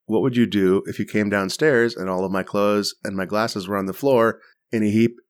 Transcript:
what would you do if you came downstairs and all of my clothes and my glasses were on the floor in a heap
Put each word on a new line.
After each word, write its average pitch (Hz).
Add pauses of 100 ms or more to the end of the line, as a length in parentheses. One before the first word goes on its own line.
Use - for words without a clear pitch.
what 107
would 123
you 120
do 95
if -
you 101
came 104
downstairs 117
and 92
all 92
of 92
my 95
clothes 104 (100)
and 101
my 92
glasses 104
were 101
on 98
the 95
floor 117 (320)
in 110
a 104
heap 113 (140)